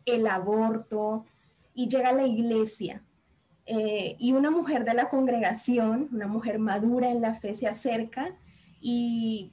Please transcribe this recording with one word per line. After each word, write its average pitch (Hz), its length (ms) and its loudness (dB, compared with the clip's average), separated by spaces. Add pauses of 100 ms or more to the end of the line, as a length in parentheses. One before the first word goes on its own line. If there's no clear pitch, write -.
el 226 240 0
aborto, 214 960 -2 (500)
y 247 140 -4
llega 254 220 2
a 254 40 4
la 269 120 4
iglesia. 220 760 2 (640)
Eh, 214 540 -2
y 240 140 2
una 277 180 4
mujer 294 340 0
de 233 100 2
la 240 140 2
congregación, 240 1040 2
una 208 140 -4
mujer 220 320 -4
madura 220 520 0
en 240 100 0
la 226 140 0
fe, 208 200 -6
se 214 140 -2
acerca 233 680 -4 (460)
y 233 720 -4